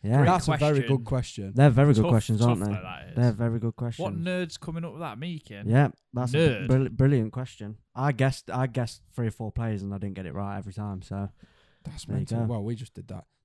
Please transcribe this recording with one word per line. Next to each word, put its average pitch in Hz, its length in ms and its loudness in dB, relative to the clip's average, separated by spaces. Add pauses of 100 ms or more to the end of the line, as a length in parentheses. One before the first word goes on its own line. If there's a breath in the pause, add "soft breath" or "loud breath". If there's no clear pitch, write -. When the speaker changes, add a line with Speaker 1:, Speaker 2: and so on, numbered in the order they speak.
Speaker 1:
Yeah. 107 160 2
Speaker 2:
Great 143 80 6
Speaker 3:
That's 175 220 4
a 156 100 2
very 147 220 4
Speaker 2:
question. 131 160 0
Speaker 3:
good 117 100 -4
question. 104 480 -4
Speaker 1:
They're 139 160 10
very 135 240 6
good 110 80 6
Speaker 2:
Tough, 170 80 4
Speaker 1:
questions, 110 320 4
aren't 120 180 4
Speaker 2:
tough 104 80 -2
Speaker 1:
they? 101 60 -2
Speaker 2:
though, 92 80 -8
that 90 260 -12
is. - 80 -8
Speaker 1:
They're 120 160 4
very 117 260 -2
good 110 100 -4
Speaker 2:
What 113 80 -6
Speaker 1:
questions. 165 500 -4
Speaker 2:
nerd's 180 320 -4
coming 165 260 -8
up 160 80 -10
with 143 80 -14
that, 123 180 -10
Meakin? 135 520 -10
Speaker 1:
Yeah, 131 180 6 (240)
that's 123 220 -4
a - 20 2
Speaker 2:
Nerd. 135 320 2
Speaker 1:
brill-, 131 220 4
brilliant 127 420 2
question. 107 460 -10 (160)
I 139 180 -2
guessed, 131 380 -2
I 127 160 -2
guessed 120 340 -6 (140)
three 120 140 -2
or - 20 -2
four 107 220 -10
players 110 300 -4
and 101 120 -6
I 98 40 -8
didn't 98 180 -8
get 95 100 -8
it 69 80 -10
right 101 240 -6
every 98 160 -12
time. 101 260 -8
So 98 300 -8 (540 soft breath)
Speaker 3:
That's - 200 -14
Speaker 1:
there - 100 -8
you 135 40 0
Speaker 3:
mental. 117 220 -2
Speaker 1:
go. 117 40 2
Speaker 3:
Well, 110 180 -2
we 113 120 -4
just 113 180 -12
did - 160 -16
that. 95 160 -12 (200)